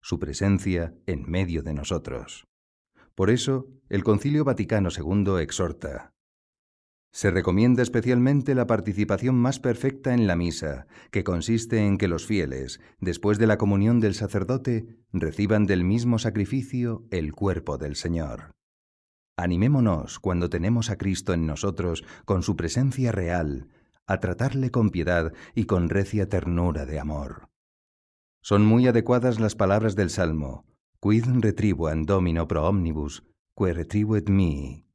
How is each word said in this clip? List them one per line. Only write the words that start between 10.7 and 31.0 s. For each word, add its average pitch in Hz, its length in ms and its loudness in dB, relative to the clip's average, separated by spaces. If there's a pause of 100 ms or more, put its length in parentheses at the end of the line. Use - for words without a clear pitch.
que 98 120 -2
consiste 110 600 0
en 98 140 2
que 98 100 2
los 82 160 -2
fieles, 67 560 -4 (180)
después 95 380 0
de 113 100 4
la 107 120 4
comunión 104 420 2
del 104 140 2
sacerdote, 113 720 -4 (260)
reciban 95 540 0
del 90 180 2
mismo 117 340 2
sacrificio 113 920 -4
el 78 240 -4
cuerpo 80 420 -2
del 71 180 -6
Señor". 78 580 -6 (840)
Animémonos, 90 840 2
cuando 87 300 0
tenemos 110 400 0
a 101 80 -4
Cristo 95 380 -2
en 82 120 0
nosotros, 82 580 -4 (200)
con 95 180 0
su 90 140 -2
presencia 120 560 -2
real, 85 560 -2 (380)
a 95 120 0
tratarle 123 520 -2
con 113 180 2
piedad 82 460 0 (200)
y 107 120 0
con 87 240 2
recia 98 360 0
ternura 87 600 -2
de 76 120 -6
amor. 73 520 -8 (920)
Son 104 220 4
muy 117 240 6
adecuadas 117 500 2
las 107 160 2
palabras 104 420 2
del 98 120 2
Salmo: 78 560 -2 (340)
"Quid 110 280 2